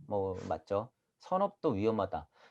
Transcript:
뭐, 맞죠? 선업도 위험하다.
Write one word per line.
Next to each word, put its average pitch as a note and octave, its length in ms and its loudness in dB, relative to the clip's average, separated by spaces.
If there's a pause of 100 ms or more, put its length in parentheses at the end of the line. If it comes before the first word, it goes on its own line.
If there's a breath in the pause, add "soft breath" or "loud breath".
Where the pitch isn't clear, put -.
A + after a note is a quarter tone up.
뭐, F#2+ 320 -2 (100)
맞죠? G2+ 420 -2 (300)
선업도 F#3 500 0
위험하다. G2+ 580 0 (220 soft breath)